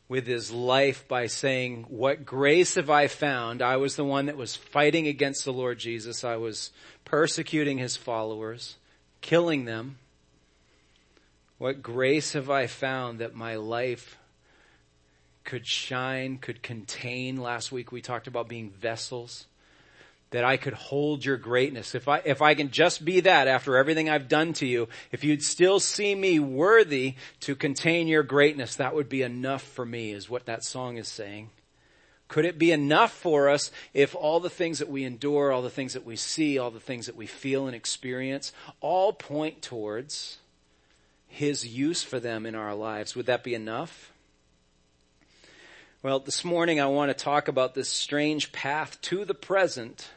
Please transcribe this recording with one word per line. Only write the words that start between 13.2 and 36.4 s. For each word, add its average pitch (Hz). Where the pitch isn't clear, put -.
my 113
life 117
could 123
shine, 131
could 120
contain?" 123
Last 120
week 123
we 123
talked 120
about 117
being 113
vessels, 117
that 120
I 131
could 135
hold 143
your 135
greatness. 123
If 123
I, 147
if 147
I 151
can 139
just 156
be 180
that 165
after 131
everything 156
I've 147
done 156
to 143
you, 120
if -
you'd 147
still 190
see 202
me 190
worthy 147
to 139
contain 165
your 156
greatness, 143
that 135
would 139
be 135
enough 127
for -
me, 117
is 101
what 123
that 113
song 127
is 107
saying. 107
Could 156
it 175
be 165
enough 156
for 147
us 143
if 139
all 165
the 170
things 165
that 147
we 135
endure, 139
all 127
the 123
things 127
that 127
we 113
see, 147